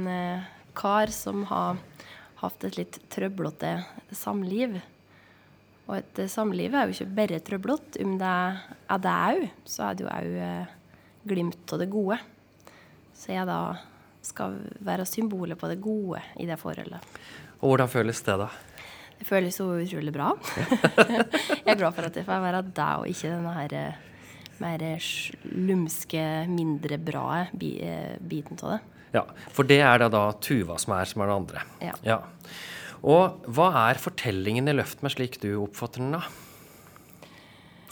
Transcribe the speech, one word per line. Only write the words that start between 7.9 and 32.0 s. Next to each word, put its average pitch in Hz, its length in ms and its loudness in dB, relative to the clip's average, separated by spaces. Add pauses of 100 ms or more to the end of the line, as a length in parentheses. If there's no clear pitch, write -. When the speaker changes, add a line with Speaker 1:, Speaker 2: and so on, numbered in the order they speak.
Speaker 1:
Om 190 140 0
det 185 100 0
er 185 720 -2
det 180 160 2
òg, 233 300 2 (160)
så - 260 -6
er 190 80 -4
det - 80 -6
jo - 60 -4
òg, - 240 -4
eh, 175 400 -6 (500)
glimt 175 480 -4
av 156 80 -2
det 185 80 -2
gode. 202 300 0 (960)
Så - 160 -8
jeg 185 140 -2
da 170 280 -2 (460)
skal - 320 -6 (260)
være 185 280 -2
symbolet 185 500 -2
på 165 100 -6
det 170 140 -4
gode 208 400 -4 (160)
i - 80 -6
det 165 140 -6
forholdet. - 420 -10 (560)
Speaker 2:
Og 135 160 6
hvordan 131 160 6
føles 117 320 2
det 98 160 2
da? 101 100 0 (680)
Speaker 1:
Det - 120 -16
føles 185 300 2
så 190 80 -2 (100)
utrolig 170 380 -2
bra. 147 160 0 (680)
<laughs> 233 720 4
Jeg - 0 -
er 214 100 8
glad 175 180 2
for 170 120 -4
at 175 100 -4
jeg 175 100 -4
får 190 160 0
være 185 220 2
deg 151 380 0
og - 60 -4
ikke 170 260 -4
denne 170 200 -4
her, 147 200 -4
eh, 143 220 -6 (640)
mer 160 260 -4 (100)
slumske, - 1300 0 (220)
mindre 160 520 0
bra 151 520 -2
bi-, 165 320 -6
eh, 165 360 -6
biten 160 460 -8
av 180 140 -2
det. - 20 -2 (340)
Speaker 2:
Ja, 117 120 4 (220)
for - 160 2
det 139 180 10
er 123 180 10
det 117 120 6
da 107 220 4
Tuva 90 460 0
som - 140 0
er, 92 120 2
som 107 160 -4
er 101 60 2
det 101 80 4
andre. - 280 -4 (160)
Speaker 1:
Ja. - 220 -6